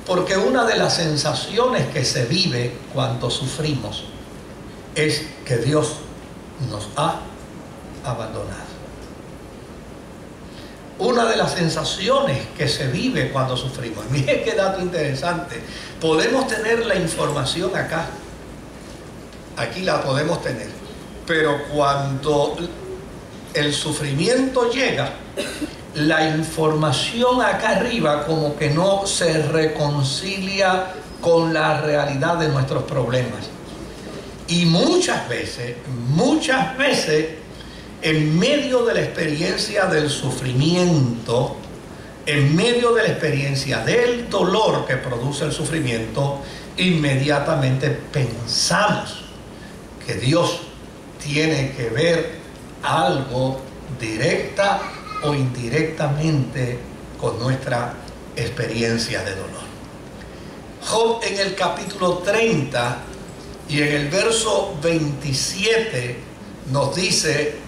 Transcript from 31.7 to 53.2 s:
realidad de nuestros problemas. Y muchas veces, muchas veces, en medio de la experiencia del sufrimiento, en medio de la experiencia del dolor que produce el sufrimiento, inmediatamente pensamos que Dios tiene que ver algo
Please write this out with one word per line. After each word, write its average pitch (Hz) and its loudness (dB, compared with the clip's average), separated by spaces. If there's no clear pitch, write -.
realidad 147 2
de 160 2
nuestros 139 2
problemas. 120 -2
Y 175 2
muchas 254 4
veces, 120 -6
muchas 262 4
veces, 165 2
en 156 4
medio 254 4
de 220 4
la 175 4
experiencia 170 0
del 151 2
sufrimiento, 131 2
en 147 4
medio 240 6
de 220 6
la 180 4
experiencia 139 0
del 240 2
dolor 185 4
que 131 0
produce 127 -2
el 147 0
sufrimiento, 139 0
inmediatamente 143 4
pensamos - 0
que 113 -4
Dios 127 2
tiene 147 2
que 117 -4
ver 160 2
algo 135 2